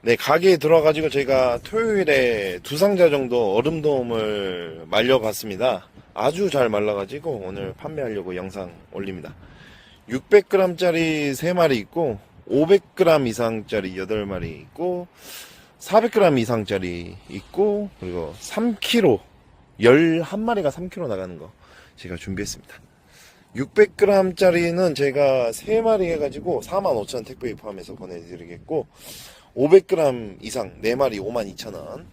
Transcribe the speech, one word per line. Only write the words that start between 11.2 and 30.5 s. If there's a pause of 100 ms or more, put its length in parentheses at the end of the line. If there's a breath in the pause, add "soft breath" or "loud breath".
세
마리
있고, (280)
오백
그램
이상짜리
여덟
마리
있고, (720 loud breath)
사백
그램
이상짜리 (140)
있고, (120)
그리고
삼
킬로, (580)
열한
마리가
삼
킬로
나가는
거 (460 soft breath)
제가
준비했습니다. (800 soft breath)
육백
그램짜리는
제가
세
마리
해가지고
사만
오천
원
택배
포함해서
보내드리겠고, (680 loud breath)
오백
그램
이상